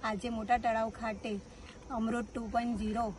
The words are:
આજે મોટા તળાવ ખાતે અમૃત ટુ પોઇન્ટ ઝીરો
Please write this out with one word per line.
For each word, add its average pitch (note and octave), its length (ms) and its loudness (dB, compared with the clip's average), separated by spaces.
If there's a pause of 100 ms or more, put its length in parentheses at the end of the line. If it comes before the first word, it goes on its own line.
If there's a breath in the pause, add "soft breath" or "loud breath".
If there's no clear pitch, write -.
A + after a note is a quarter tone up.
આજે A3 240 0
મોટા A3+ 280 4
તળાવ A3+ 340 4
ખાતે G#3+ 500 -4 (500 loud breath)
અમૃત A3+ 440 0
ટુ A#3+ 60 -2
પોઇન્ટ A#3 380 2
ઝીરો G#3+ 400 0